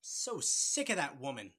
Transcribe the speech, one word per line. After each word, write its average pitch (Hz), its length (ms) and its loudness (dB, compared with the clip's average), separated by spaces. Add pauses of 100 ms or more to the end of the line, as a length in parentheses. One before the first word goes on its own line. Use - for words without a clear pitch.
So - 400 -4
sick - 480 2
of 202 80 4
that 139 200 -2
woman. 127 420 -6